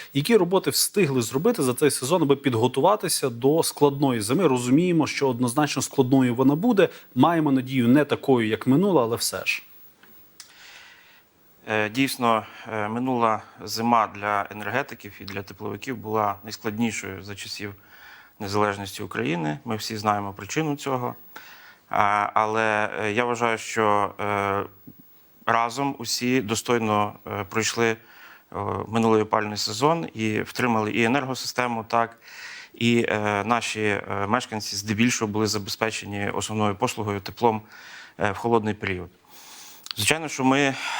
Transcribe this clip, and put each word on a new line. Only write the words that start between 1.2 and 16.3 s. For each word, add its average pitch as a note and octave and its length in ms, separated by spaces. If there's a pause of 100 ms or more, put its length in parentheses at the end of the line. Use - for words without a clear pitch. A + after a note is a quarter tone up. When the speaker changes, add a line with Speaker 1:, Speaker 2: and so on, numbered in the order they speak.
Speaker 1:
зробити D#3+ 420
за B2+ 100
цей C3+ 180
сезон, D#3+ 300
аби C#3+ 140
підготуватися C3+ 960
до C3+ 340
складної C#3 580
зими? D3 260
Розуміємо, C3+ 600
що - 220
однозначно B2+ 520
складною B2+ 540
вона C3+ 200
буде. F#3+ 340 (260)
Маємо D3+ 360
надію, C3 360
не C#3+ 180
такою, B2 420
як A2 200
минула, D#3 360
але A2+ 120
все - 300
ж. - 180 (2000)
Speaker 2:
Е, G#2+ 200
дійсно, A#2 560 (280)
е, G#2+ 140
минула A#2 540 (220)
зима A2 520
для G2+ 360
енергетиків G#2 680
і G2+ 40
для G2 180
тепловиків G#2 560
була G#2 460